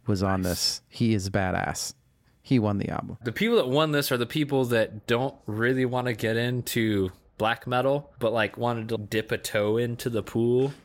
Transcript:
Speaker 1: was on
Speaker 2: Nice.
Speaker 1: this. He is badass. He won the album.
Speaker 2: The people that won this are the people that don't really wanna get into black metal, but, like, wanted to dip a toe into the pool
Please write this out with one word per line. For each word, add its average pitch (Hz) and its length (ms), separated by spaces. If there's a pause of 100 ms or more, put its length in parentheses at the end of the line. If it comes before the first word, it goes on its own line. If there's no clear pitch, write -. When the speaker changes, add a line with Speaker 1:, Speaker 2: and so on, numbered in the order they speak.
Speaker 1:
was 98 160
on 95 200
Speaker 2:
Nice. 90 80
Speaker 1:
this. - 380
He 113 260
is 98 160
badass. 92 640 (480)
He 131 180
won 104 180
the - 120
album. - 340
Speaker 2:
The 117 80
people 233 240
that 135 120
won 151 220
this 143 220
are 127 40
the 120 100
people 139 400
that 107 420
don't 127 260 (120)
really 120 380
wanna 123 280
get 113 240
into 113 760 (280)
black 110 280
metal, 135 540
but, 113 120
like, 107 240
wanted 117 340
to 113 80
dip 107 340
a 110 60
toe 107 380
into 120 320
the 110 140
pool 123 500 (120)